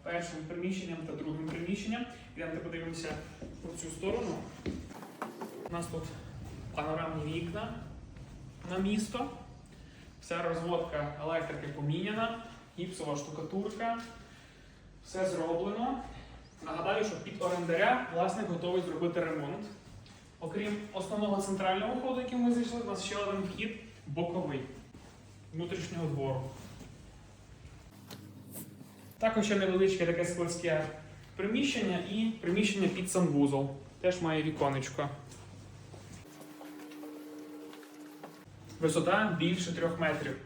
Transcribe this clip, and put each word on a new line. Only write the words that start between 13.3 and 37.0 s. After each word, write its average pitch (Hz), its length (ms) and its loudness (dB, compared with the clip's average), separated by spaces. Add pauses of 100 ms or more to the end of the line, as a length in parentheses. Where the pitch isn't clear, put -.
Все 185 240 2
зроблено. 185 680 2 (680)
Нагадаю, 185 400 2
що 165 180 -4
під - 180 -6
орендаря 180 720 4
власник 190 340 4
готовий 175 340 2
зробити 170 420 2
ремонт. 160 420 -2 (720)
Окрім 208 380 0 (160)
основного 202 480 2
центрального 190 520 4
входу, 254 280 2
який 247 160 0
ми 240 160 8
зайшли, 233 280 2
у 208 40 -2
нас 196 180 -2
ще 208 120 -2
один 202 260 2
вхід 220 380 -2 (280)
боковий, 160 520 0 (920)
внутрішнього 170 540 -2
двору. 135 340 2 (2750)
Також 220 280 4
ще 208 100 6
невеличке 190 500 6
таке 165 200 4
складське 170 600 4 (500)
приміщення 214 640 4
і 214 340 2 (100)
приміщення 190 460 6
під 180 240 2
санвузол. 143 580 6 (320)
Теж 180 200 4
має 160 220 4
віконечко. 143 680 2 (3750)